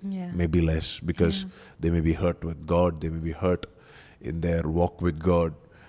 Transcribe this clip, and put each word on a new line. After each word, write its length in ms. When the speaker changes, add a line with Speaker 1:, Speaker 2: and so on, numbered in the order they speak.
Speaker 1:
Yeah. 300
Speaker 2:
may 140
be 120
less 400
because 440
Speaker 1:
Yeah. 60
Speaker 2:
they 120
may 100
be 100
hurt 320
with 240
God. 320
They 100
may 100
be 120
hurt 340
in 220
their 260
walk 340
with 180
God. 340